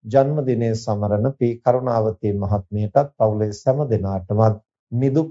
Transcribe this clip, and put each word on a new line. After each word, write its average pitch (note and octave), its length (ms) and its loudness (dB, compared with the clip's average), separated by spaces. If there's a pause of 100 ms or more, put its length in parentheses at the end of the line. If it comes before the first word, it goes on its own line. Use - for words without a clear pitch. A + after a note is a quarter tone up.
ජන්මදිනය B2+ 640 2
සමරන G#2 600 0
පී A#2+ 260 -2
කරුණාවති A#2 760 0
මහත්මියටත් G#2 800 -2
පවුලේ G#2+ 400 0
සෑම C3+ 340 -2
දෙනාටමත් G#2 760 0 (300)
නිදුක් C3+ 400 0